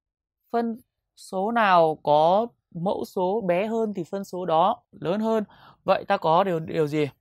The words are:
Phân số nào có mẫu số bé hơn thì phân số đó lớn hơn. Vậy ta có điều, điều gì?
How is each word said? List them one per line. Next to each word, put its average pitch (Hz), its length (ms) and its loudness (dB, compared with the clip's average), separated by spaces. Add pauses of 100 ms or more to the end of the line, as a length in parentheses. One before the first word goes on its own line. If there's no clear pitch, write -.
(520)
Phân 233 280 -4 (360)
số 196 360 -6
nào 180 520 4
có 170 440 4 (240)
mẫu 180 340 -4
số 196 360 -4
bé 185 260 -2
hơn 220 260 -2
thì 190 100 -8
phân 196 200 -10
số 185 220 -10
đó 175 460 2
lớn 170 280 -4
hơn. 220 240 0 (400)
Vậy - 220 0
ta 202 120 0
có 165 260 2
điều, 175 160 -2
điều 160 280 -2
gì? 147 220 0 (120)